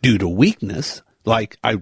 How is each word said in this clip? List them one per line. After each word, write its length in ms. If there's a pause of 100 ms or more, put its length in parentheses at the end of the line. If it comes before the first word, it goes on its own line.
due 160
to 100
weakness, 760 (240)
like, 360
"I 200